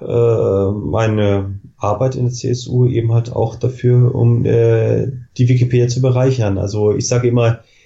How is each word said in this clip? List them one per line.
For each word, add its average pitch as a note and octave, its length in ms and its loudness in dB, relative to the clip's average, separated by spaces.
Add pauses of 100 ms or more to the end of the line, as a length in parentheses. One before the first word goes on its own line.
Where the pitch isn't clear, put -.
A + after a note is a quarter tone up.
äh, G#2+ 840 0
meine G2+ 720 -2 (180)
Arbeit B2+ 380 -2
in B2 100 -4
der B2 80 -2
C B2 180 -6
S B2 160 -6
U B2 200 2
eben A2+ 260 0
halt A#2 200 0
auch A#2 240 -4
dafür, B2 580 2
um, A#2 300 2
äh, A2+ 680 0 (260)
die B2 120 2
Wikipedia B2 400 2
zu B2+ 120 -4
bereichern. B2 580 0
Also G#2 360 0
ich G2 140 -4
sage B2 200 0
immer, A#2+ 320 0 (240)